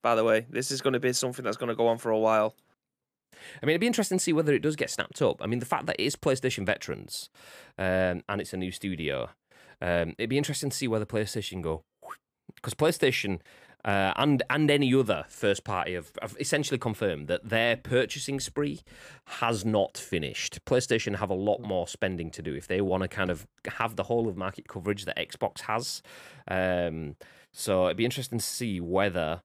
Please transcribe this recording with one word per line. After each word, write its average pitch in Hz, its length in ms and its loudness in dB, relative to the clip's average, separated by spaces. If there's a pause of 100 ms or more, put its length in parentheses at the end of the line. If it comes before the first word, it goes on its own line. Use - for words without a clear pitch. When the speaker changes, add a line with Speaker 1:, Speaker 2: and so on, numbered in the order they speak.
Speaker 1:
by 117 120 4
the 113 100 4
way. 113 260 4
This 127 200 -4
is 135 100 -4
gonna 127 200 2
be 123 120 2
something 127 320 -2
that's 110 120 -2
gonna 117 180 -2
go 117 140 4
on 117 100 2
for 117 120 -2
a 110 80 4
while. 110 360 4 (1080)
Speaker 2:
I 123 40 0
mean, 151 60 4
it'd 170 80 2
be 226 60 2
interesting 202 320 2
to - 60 0
see 170 80 2
whether 151 220 4
it 117 80 2
does 151 140 0
get - 140 -4
snapped - 300 -6
up. 120 220 2
I - 40 -6
mean, 117 120 0
the 117 80 -6
fact - 200 -2
that - 120 -2
it 101 60 0
is 135 120 0
PlayStation 131 480 0
veterans, - 640 -4 (500)
um, 92 500 2
and 98 120 -2
it's - 140 -8
a - 20 -4
new 92 160 -4
studio, 78 580 -4 (520)
um, 87 360 0
it'd 113 120 -2
be 131 80 2
interesting 143 320 -2
to - 60 -6
see 131 120 -2
whether 110 160 0
PlayStation 104 580 -4
go, 80 200 -4 (800)
'cause 113 120 -6
PlayStation, 123 680 2 (440)
uh, 98 320 4
and, 139 340 4
and 147 200 4
any 143 240 6
other 104 340 2
first - 360 0
party 90 300 -2
have, 87 160 -8 (120)
have 104 180 -8
essentially 139 380 0
confirmed 92 500 -2
that 90 220 -2
their 113 260 4
purchasing 131 640 -2
spree 147 400 -4 (460)
has 117 380 0
not 107 340 2
finished. - 680 -6
PlayStation 113 520 2
have 101 140 -2
a 98 40 0
lot 101 260 2
Speaker 1:
Hmm. 101 80 -10
Speaker 2:
more 90 180 0
spending 85 460 -4
to - 100 -12
do 78 120 -4
if 69 120 -10
they 95 140 0
wanna 95 260 2
kind 92 240 -2
of 82 160 -4 (200)
have 113 300 -4
the 117 80 -2
whole 117 240 2
of 92 80 -4
market 95 300 -8
coverage 98 380 -4
that - 140 -4
Xbox - 440 -4
has. 113 400 -4 (460)
Um, 87 680 0 (360)
so 92 340 2
it'd 87 120 2
be 117 60 2
interesting 123 340 -2
to 110 60 -2
see 104 360 -4
whether 87 640 0